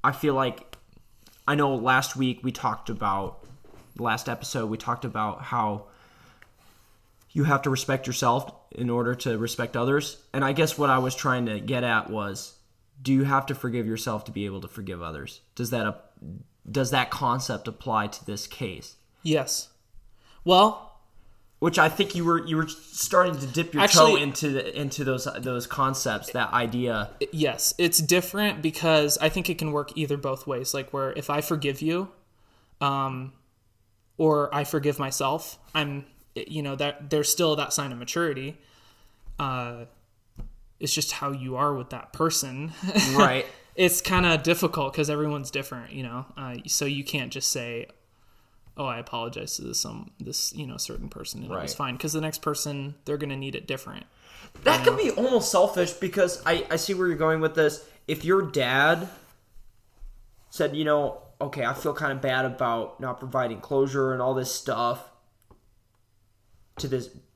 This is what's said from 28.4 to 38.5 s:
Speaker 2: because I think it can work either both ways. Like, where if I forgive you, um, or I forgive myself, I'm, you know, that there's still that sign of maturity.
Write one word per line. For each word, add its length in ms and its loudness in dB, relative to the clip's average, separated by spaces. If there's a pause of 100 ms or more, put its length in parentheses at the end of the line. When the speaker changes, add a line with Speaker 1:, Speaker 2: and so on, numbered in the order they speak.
Speaker 2:
because 560 2
I 100 2
think 220 0
it 80 -4
can 140 -2
work 220 -2
either 220 -2
both 300 -6
ways. 260 -4
Like, 200 -6
where 200 -2
if 160 -6
I 140 0
forgive 400 -2
you, 260 0 (720)
um, 520 -2 (840)
or 360 4
I 100 0
forgive 340 0
myself, 600 -2 (160)
I'm, 320 -4 (280)
you 280 -6
know, 140 -4
that 340 -4
there's 200 4
still 260 4
that 180 -2
sign 180 -2
of 60 -10
maturity. 580 -4 (840)